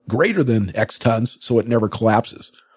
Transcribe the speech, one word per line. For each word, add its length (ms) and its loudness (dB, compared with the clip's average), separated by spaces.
greater 360 2
than 320 0
X 220 -4
tons 440 0
so 180 0
it 80 0
never 220 0
collapses. 640 0